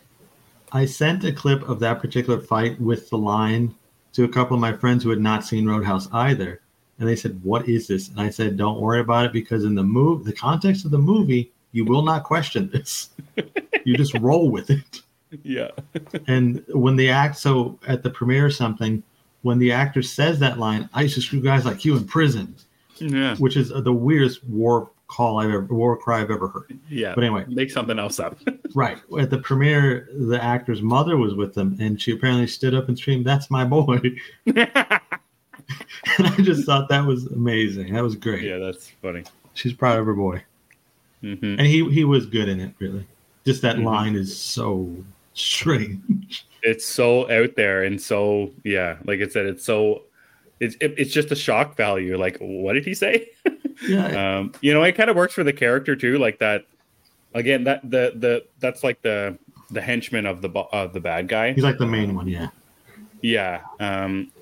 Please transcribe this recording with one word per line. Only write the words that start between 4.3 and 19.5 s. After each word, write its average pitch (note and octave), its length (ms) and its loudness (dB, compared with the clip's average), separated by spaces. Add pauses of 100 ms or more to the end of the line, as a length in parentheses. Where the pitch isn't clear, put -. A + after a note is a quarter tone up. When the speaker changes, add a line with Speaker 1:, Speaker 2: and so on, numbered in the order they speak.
Speaker 1:
of A#2+ 60 2
my A2+ 120 0
friends B2 300 2
who A#2 60 0
had G#2+ 120 2
not G#2+ 220 2
seen G#2+ 240 -2
Roadhouse G2 460 0
either. A2+ 480 0 (380)
And A2+ 100 0
they A#2 60 2
said, G2+ 280 -6
"What A2 240 0
is A#2 200 0
this?" F#2+ 220 -2
And G2 120 -10
I G#2 80 0
said, G#2 280 -2
"Don't G#2+ 220 0
worry A#2 220 0
about A#2 240 2
it, A#2 80 -2
because A2+ 320 -2
in G#2 100 2
the G2 80 0
mov-, C3+ 400 2
the G#2 100 -4
context E3+ 520 0
of D3 60 -2
the D3 60 2
movie, C#3+ 540 2 (220)
you A2+ 120 0
will C3+ 180 4
not D#3 200 0
question A#2+ 460 -2
this. - 400 -6 (760)
You B2 140 2
just C#3+ 180 2
roll C#3 340 4
with G2 200 -2
it." - 320 -2 (420)
Speaker 2:
Yeah. B2 320 -6
<laughs> - 520 -12
Speaker 1:
And B2+ 420 2
when C3 260 4
the C3 140 4
act-, C#3 280 2
so B2+ 400 2 (100)
at - 160 0
the - 60 0
premiere C3 360 2
or C#3+ 40 4
something, A2 540 -2 (380)
when B2 180 2